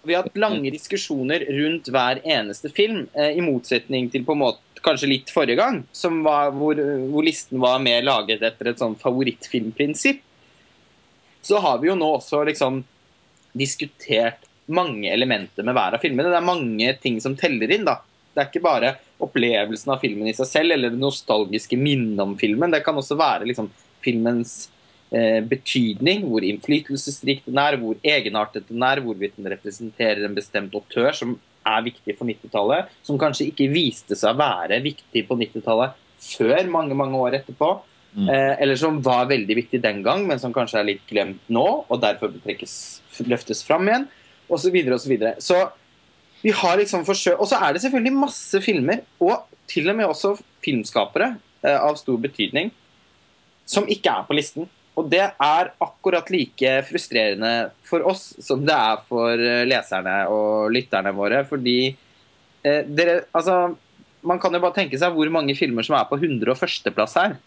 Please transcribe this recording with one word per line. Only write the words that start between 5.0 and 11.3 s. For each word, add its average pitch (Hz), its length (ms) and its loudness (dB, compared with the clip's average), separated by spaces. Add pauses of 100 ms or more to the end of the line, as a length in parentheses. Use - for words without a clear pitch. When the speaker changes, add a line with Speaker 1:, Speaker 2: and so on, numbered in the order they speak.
Speaker 1:
litt 131 240 -2
forrige 131 260 2
gang, 214 300 0
som 165 340 -2
var, 147 300 4
hvor, 147 240 0 (320)
hvor 151 160 2
listen 151 340 -2
var 127 240 4
mer 120 220 2
laget 110 400 0
etter 113 240 -2
et 120 100 -6
sånn 113 160 -2
favorittfilmprinsipp. 131 1300 -2 (1200)